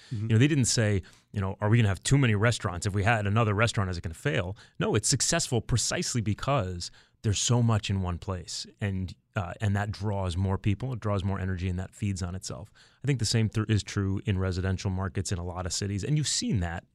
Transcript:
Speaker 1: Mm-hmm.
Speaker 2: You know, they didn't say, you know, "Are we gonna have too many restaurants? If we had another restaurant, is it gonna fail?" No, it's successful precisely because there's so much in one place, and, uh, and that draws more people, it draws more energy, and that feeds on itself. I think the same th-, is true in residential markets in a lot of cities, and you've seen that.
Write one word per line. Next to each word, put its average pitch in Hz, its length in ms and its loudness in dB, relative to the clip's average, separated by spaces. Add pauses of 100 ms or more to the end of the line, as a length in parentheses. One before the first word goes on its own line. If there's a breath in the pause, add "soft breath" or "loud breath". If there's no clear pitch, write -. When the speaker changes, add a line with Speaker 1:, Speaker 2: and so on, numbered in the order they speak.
(140)
Speaker 1:
Mm-hmm. 107 120 -4
Speaker 2:
You 113 80 0
know, 110 40 8
they 131 100 8
didn't 139 180 2
say, 107 360 2 (300 loud breath)
you 104 80 -4
know, 95 200 -2
"Are 107 80 2
we 117 100 6
gonna 107 100 6
have 95 140 -2
too 135 140 4
many 123 200 4
restaurants? 98 500 0
If 95 80 -2
we 101 80 2
had 107 240 4
another 104 280 4
restaurant, 104 360 2
is 87 80 -6
it - 40 -8
gonna 80 120 -8
fail?" 110 420 -4 (220 loud breath)
No, 214 160 0
it's 110 140 0
successful 131 520 2
precisely - 600 -2
because 98 680 -2 (320 loud breath)
there's 104 180 0
so 120 220 4
much 110 280 2
in 98 100 0
one 90 160 -4
place, - 500 -8 (140)
and, 95 340 -4 (220)
uh, 90 240 -4
and 101 160 2
that 104 140 -2
draws 95 480 -2
more 95 180 0
people, 107 380 -2
it 104 60 -8
draws 101 220 -2
more 95 160 -2
energy, 92 300 -4
and 90 100 -4
that 92 160 -10
feeds 98 280 -4
on 90 120 -6
itself. - 360 -12 (340 loud breath)
I - 20 -8
think 135 120 2
the 110 80 0
same 113 240 2
th-, 107 180 -2
is 107 140 2
true 98 420 -2
in 98 140 0
residential 95 520 -2
markets 92 400 -4
in 98 60 -2
a 87 80 -6
lot 90 220 -6
of 90 80 -4
cities, 98 280 -4
and 151 140 0
you've 151 100 0
seen 202 340 0
that. 85 240 -4 (100)